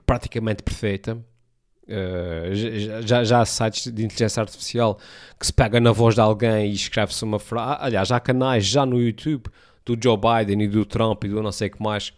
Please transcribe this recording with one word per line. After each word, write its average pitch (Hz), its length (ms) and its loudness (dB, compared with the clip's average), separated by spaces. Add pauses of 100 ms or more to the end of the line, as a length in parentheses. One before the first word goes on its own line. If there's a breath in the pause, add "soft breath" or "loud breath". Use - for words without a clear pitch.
praticamente 113 560 -2
perfeita. 113 600 -4 (640)
Eh, 90 680 -6
já, 110 480 -6
já, 120 220 2
já 120 160 4
há 110 40 4
sites 113 480 -4
de 110 120 -4
inteligência 110 360 -2
artificial 110 580 -2 (400 loud breath)
que - 60 -8
se - 80 -2
pega 117 280 2
na 117 120 8
voz 113 220 6
de 117 60 4
alguém 107 500 2
e - 20 -2
escreve-se - 520 -4
uma 107 140 -2
frase. 117 420 -4
Aliás, 120 320 0
há 120 80 2
canais 127 440 2
já 131 220 2
no 123 160 2
YouTube 120 480 -4 (340 soft breath)
do 117 180 -2
Joe 117 140 6
Biden 104 460 2
e 104 60 2
do 104 180 2
Trump 110 380 -2
e 101 40 -4
do 107 140 -4
não 101 100 -4
sei 101 160 -4
o - 40 -16
que - 100 -12
mais. 107 360 -4